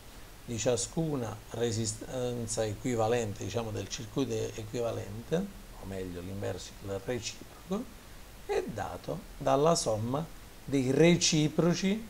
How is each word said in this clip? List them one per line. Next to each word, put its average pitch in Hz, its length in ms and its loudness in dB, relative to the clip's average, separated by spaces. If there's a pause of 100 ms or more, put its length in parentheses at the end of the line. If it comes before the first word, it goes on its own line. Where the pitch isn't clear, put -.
(440)
di 120 140 -4
ciascuna 123 760 2 (160)
resistenza 117 1120 0
equivalente, 113 800 2
diciamo 113 260 -2
del 101 180 -4
circuito 113 460 -2
equivalente, 110 1000 -2 (440)
o 95 60 -10
meglio 92 340 -6
l'inverso 95 500 -6 (100)
del 98 240 -4
reciproco, - 920 -6 (500)
è 427 160 0
dato 143 580 -4 (160)
dalla 143 380 4
somma 120 500 0 (400)
dei 131 260 2
reciproci 170 1200 6